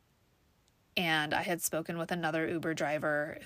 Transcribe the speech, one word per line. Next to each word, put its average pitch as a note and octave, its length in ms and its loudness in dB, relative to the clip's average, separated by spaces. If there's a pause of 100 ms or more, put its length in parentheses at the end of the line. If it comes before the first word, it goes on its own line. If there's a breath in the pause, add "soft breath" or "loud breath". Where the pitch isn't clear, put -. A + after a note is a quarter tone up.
(1000)
and D#3 340 2
I - 100 2
had F3+ 200 -2
spoken E3+ 340 -2
with E3 140 -2
another E3 360 0
Uber D#3+ 280 0
driver D3+ 720 0